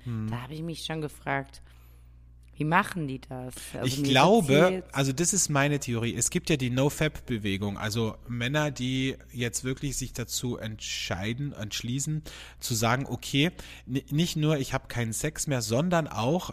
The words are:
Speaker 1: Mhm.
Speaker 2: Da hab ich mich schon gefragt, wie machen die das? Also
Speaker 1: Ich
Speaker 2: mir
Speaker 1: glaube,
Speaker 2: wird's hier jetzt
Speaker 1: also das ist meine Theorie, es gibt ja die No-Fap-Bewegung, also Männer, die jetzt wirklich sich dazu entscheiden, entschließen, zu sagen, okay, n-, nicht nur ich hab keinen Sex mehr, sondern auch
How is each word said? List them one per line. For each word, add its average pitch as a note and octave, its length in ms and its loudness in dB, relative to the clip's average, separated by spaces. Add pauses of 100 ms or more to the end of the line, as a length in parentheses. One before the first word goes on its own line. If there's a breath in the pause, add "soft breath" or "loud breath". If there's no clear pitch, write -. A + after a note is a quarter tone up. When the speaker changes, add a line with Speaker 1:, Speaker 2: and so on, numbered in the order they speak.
Speaker 1:
Mhm. A2+ 260 -4
Speaker 2:
Da A#2 140 -4
hab B2+ 80 -12
ich D#3 100 -10
mich E3 240 -8
schon D#3+ 160 -4
gefragt, C#3 600 -4 (960 soft breath)
wie - 100 -4
machen E3+ 420 2
die C3 140 -8
das? B2+ 320 -10 (200)
Also - 120 -4
Speaker 1:
Ich B2+ 120 0
Speaker 2:
mir C#3+ 120 2
Speaker 1:
glaube, D#3 380 8
Speaker 2:
wird's D3 200 8
hier - 100 4
jetzt - 180 -10
Speaker 1:
also C3+ 180 2
das E3 180 2
ist - 180 2
meine C#3+ 300 4
Theorie, A#2 360 -2
es A2 160 0
gibt - 180 0
ja E3 80 4
die B2+ 140 0
No-Fap-Bewegung, G#2+ 1040 0
also A2 380 -2 (120)
Männer, C3+ 440 0
die C3 440 -2 (160)
jetzt A#2+ 320 -2
wirklich C3 320 -4
sich - 180 -4
dazu A#2+ 440 -4
entscheiden, A2 960 -4
entschließen, C3+ 680 -4 (360 loud breath)
zu - 140 -4
sagen, A#2 340 2
okay, C#3 440 2 (340 loud breath)
n-, C3+ 240 -2
nicht D#3+ 280 2
nur D3+ 200 4
ich C3+ 160 -2
hab - 160 -4
keinen A2+ 240 -2
Sex - 320 -4
mehr, C3 160 0
sondern D3 460 2
auch C3 460 0